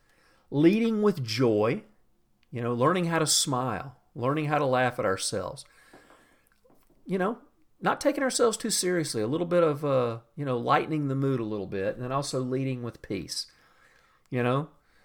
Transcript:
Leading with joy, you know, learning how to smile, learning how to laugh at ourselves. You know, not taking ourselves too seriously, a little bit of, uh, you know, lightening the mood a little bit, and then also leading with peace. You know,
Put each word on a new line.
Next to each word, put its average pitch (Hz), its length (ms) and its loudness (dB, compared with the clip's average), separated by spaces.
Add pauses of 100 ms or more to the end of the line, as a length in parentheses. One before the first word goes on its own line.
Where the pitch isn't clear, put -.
(520)
Leading 214 500 4
with 202 220 2
joy, 113 580 2 (720)
you 120 100 -8
know, 120 140 -2
learning 170 300 2
how 165 120 0
to 160 80 2
smile, 131 720 -2 (160)
learning 143 320 -2
how 147 140 2
to 147 60 0
laugh 127 340 2
at 113 60 0
ourselves. - 600 -4 (1400)
You 185 100 -2
know, 196 220 0 (420)
not 185 180 0
taking 294 240 2
ourselves 240 320 2
too - 140 -4
seriously, 170 540 0
a 110 40 0
little 165 200 0
bit 175 160 4
of, 147 200 0
uh, 123 360 0 (160)
you 147 100 -6
know, 127 100 0
lightening 147 520 0
the 135 80 0
mood 135 240 0
a 117 40 -2
little 107 220 -4
bit, 98 300 -2
and 117 80 -10
then 123 80 -6
also 139 280 -2
leading 131 440 -2
with 117 180 -10
peace. - 460 -8 (840)
You 127 140 -2
know, 135 260 0 (360)